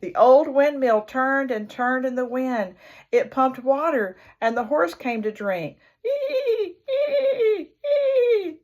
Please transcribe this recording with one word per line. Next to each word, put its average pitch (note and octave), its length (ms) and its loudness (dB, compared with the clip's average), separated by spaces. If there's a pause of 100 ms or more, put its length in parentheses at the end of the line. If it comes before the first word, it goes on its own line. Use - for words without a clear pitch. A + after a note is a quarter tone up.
The - 160 -8
old C4 320 6
windmill C4+ 540 2
turned C4 480 -2
and G#3+ 180 -6
turned B3+ 380 -2
in B3 80 -4
the B3+ 100 -4
wind. A#3+ 520 -4 (360)
It A#3+ 180 2
pumped C4 320 0
water, C4+ 540 0 (240)
and A3+ 160 0
the B3 80 -2
horse D#4 300 0
came A#3 280 -6
to G#3+ 80 -2
drink. F#3 480 -6 (260)
Ee, A4 40 -4
ee, C5 680 -2 (140)
ee, C5+ 840 0 (140)
ee B4 800 0